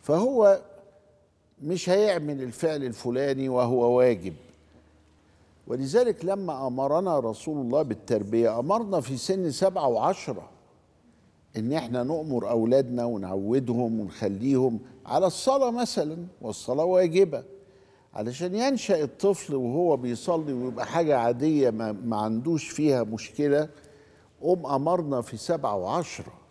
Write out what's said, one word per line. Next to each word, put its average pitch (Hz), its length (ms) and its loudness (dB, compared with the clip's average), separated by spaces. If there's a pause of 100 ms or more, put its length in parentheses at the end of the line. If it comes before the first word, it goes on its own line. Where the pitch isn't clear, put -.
فهو 208 600 4 (1000)
مش 175 280 -4
هيعمل 170 520 2
الفعل 143 420 -2
الفلاني 135 640 -2
وهو 123 500 4
واجب. 95 360 4 (1300)
ولذلك 165 580 0
لما 170 420 -4
أمرنا 143 520 0
رسول 127 420 -4
الله 131 220 0
بالتربية 113 760 0
أمرنا 196 420 0
في 131 160 -6
سن 185 340 -2
سبعة 175 380 0
وعشرة، 120 600 -2 (1080)
إن 113 160 -4
إحنا 123 300 -2
نؤمر 135 480 -4
أولادنا 120 540 2
ونعودهم 113 960 -2
ونخليهم 113 800 -2 (260)
على 165 200 2
الصلاة 262 440 0
مثلًا، 175 560 -4 (140)
والصلاة 123 440 -4
واجبة، 180 600 4 (680)
علشان 139 400 -6
ينشأ 220 480 0
الطفل 160 520 -2
وهو 139 420 2
بيصلي 139 560 -2
ويبقى 123 340 -6
حاجة 156 320 2
عادية 123 520 4
ما، 110 220 -4
ما 110 240 -4
عندوش 117 520 -2
فيها 139 340 2
مشكلة. 143 680 0 (720)
قوم 170 240 0
أمرنا 143 540 0
في 113 160 -10
سبعة 135 400 -2
وعشرة 123 560 -4 (180)